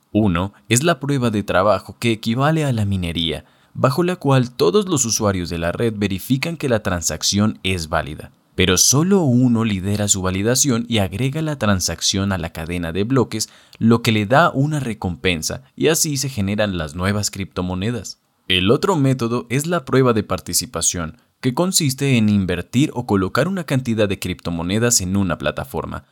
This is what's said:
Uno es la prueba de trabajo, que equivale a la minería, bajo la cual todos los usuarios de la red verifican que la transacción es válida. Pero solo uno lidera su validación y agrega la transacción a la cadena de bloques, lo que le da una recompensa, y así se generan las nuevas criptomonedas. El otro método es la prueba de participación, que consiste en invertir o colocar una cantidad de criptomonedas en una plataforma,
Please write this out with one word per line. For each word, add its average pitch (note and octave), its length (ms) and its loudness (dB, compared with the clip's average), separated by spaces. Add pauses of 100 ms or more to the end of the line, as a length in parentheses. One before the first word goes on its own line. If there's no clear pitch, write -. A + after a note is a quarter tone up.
(120)
Uno G2 400 2 (160)
es A#2 160 2
la F3 160 0
prueba C#3 300 0
de G#2 120 0
trabajo, F#2+ 560 0
que A#2 140 0
equivale C3+ 520 0
a C3+ 80 0
la A2 120 0
minería, E2 640 -2 (280)
bajo C3+ 300 0
la F3+ 120 -2
cual C3 360 0
todos F3+ 340 2
los D#3+ 180 0
usuarios F#2+ 440 0
de E2+ 100 -6
la E2+ 140 -2
red A2 240 -2
verifican A2+ 600 -2
que D3 120 -4
la A2+ 140 2
transacción F#2+ 840 -2
es F2+ 240 -4
válida. D#2 420 -6 (240)
Pero F#3 220 4
solo F3+ 460 4
uno B2 420 4
lidera G2+ 420 -2
su G2 160 0
validación A2+ 640 0
y A2+ 120 0
agrega A#2 440 -2
la D3+ 160 -4
transacción G2 720 0
a F#2+ 80 -2
la E2 140 -6
cadena E2 400 -6
de F#2+ 120 -2
bloques, A2+ 440 0 (300)
lo A#2 240 4
que A#2 100 2
le G#2+ 140 2
da C#3+ 240 4
una D3 280 0
recompensa, F2+ 840 -4 (140)
y C#3 120 2
así D#3 300 0
se C#3 100 -4
generan G#2 500 -2
las D#2 160 -6
nuevas G2+ 380 -2
criptomonedas. F#2+ 880 -6 (260)
El F#2 240 2
otro F#3 260 2
método B2+ 520 0
es C3+ 180 -2
la E3+ 180 -2
prueba B2+ 280 4
de G#2+ 100 2
participación, E2+ 960 -4 (240)
que C3 140 -2
consiste C#3 640 0
en G#2+ 120 4
invertir G2+ 680 0
o A#2+ 120 -6
colocar G2+ 400 2
una F#3 160 -4
cantidad A#2+ 460 0
de F#2+ 100 -4
criptomonedas F2+ 840 -2
en F#2 160 0
una F#2 220 0
plataforma, D2+ 720 -6